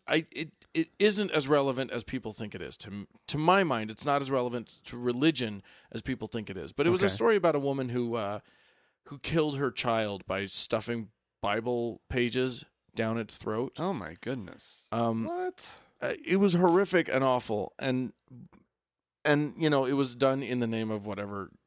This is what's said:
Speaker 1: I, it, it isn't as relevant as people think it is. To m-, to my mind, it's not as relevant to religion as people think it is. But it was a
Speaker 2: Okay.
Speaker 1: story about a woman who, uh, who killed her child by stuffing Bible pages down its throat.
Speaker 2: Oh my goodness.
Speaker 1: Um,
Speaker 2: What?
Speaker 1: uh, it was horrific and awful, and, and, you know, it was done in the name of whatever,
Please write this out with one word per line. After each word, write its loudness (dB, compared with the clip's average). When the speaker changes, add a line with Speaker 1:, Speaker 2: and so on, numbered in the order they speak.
Speaker 1:
I, 2
it, -8
it -2
isn't 4
as 2
relevant 2
as -6
people -8
think -10
it -10
is. -8
To -12
m-, -10
to -2
my 6
mind, 0
it's -10
not 2
as -6
relevant -2
to -12
religion 0
as -8
people -4
think -8
it -10
is. -8
But 2
it 6
was 2
a 4
Speaker 2:
Okay. 2
Speaker 1:
story 4
about 4
a 0
woman 0
who, -2
uh, -4
who -16
killed 0
her 0
child -2
by -2
stuffing -2
Bible -2
pages 0
down 0
its -6
throat. -4
Speaker 2:
Oh -2
my -8
goodness. -10
Speaker 1:
Um, 0
Speaker 2:
What? -6
Speaker 1:
uh, -2
it 2
was 6
horrific 4
and 2
awful, 0
and, -2
and, 4
you 2
know, 4
it 2
was 0
done 4
in -2
the 2
name -2
of -4
whatever, -6